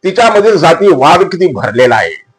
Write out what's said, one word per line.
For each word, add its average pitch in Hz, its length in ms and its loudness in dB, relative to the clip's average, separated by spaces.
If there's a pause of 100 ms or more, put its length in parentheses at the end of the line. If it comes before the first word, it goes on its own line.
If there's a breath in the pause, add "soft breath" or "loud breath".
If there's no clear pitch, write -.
तिच्यामध्ये 208 540 0
जातीवाद 165 640 2
किती 180 300 -2
भरलेला 117 420 0
आहे. 85 300 -6 (140)